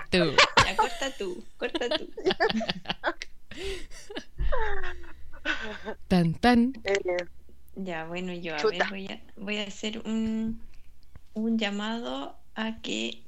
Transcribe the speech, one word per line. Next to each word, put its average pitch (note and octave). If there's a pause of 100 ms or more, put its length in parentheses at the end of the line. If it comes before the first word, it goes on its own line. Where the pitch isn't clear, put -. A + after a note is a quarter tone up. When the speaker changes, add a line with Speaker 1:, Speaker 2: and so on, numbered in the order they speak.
Speaker 1:
tú. F3 (440)
Speaker 2:
Corta F4
tú, F#3+ (140)
corta B3
tú. - (4000)
Speaker 1:
Tan, E3+
tan. A#3+ (100)
Speaker 3:
Eh, G3 (760)
Speaker 2:
Ya, F3
bueno, F3+
yo, E3+
a -
Speaker 3:
chuta. D3
Speaker 2:
ver, F#3+
voy G3
a, A3 (160)
voy G#3
a G#3+
hacer G#3+
un, A3 (760)
un A3+
llamado A3+ (200)
a A3+
que -